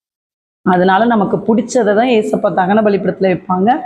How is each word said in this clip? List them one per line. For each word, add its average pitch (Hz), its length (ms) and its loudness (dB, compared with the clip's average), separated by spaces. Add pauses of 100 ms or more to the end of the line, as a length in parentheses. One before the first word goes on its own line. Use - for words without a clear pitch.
(600)
அதனால 185 440 2
நமக்கு 214 320 0
பிடிச்சதை 220 580 0
தான் 233 120 2
ஏசப்பா 208 520 0
தகன 196 220 0
பலிப்பிடத்துல 190 600 -2
வைப்பாங்க. 196 440 0